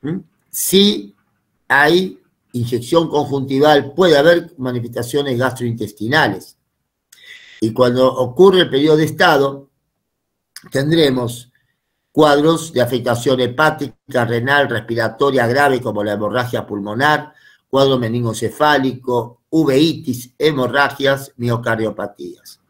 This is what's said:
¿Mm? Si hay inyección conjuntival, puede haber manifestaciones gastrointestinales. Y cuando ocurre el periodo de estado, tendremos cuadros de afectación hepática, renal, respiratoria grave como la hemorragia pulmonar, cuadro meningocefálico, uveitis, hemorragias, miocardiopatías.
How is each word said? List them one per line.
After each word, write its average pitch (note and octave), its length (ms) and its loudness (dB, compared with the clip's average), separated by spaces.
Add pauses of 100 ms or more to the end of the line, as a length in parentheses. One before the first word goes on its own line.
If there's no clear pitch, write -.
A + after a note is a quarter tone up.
¿Mm? E3 180 -6 (300)
Si - 640 0 (540)
hay D3+ 520 2 (340)
inyección B2 560 -2
conjuntival, C#3 840 0
puede F3 240 4
haber E3+ 400 2
manifestaciones B2 800 -4
gastrointestinales. A#2 1200 -4 (1000)
Y A2+ 140 -2
cuando B2 400 2
ocurre F3+ 480 4
el C#3+ 80 0
periodo D3+ 280 2
de D#3 80 2
estado, C#3 640 0 (1040)
tendremos C3+ 800 0 (600)
cuadros D3+ 600 2
de B2 80 0
afectación B2 580 -2
hepática, B2+ 840 -2
renal, B2+ 420 0
respiratoria A#2 800 -2
grave C3+ 320 2
como G#2+ 240 -6
la G#2 80 -2
hemorragia G#2+ 560 -4
pulmonar, A#2+ 680 -2 (360)
cuadro C3+ 280 2
meningocefálico, A#2+ 1500 -2
uveitis, C#3+ 840 0
hemorragias, C#3 1000 -2
miocardiopatías. A2+ 1200 -6 (100)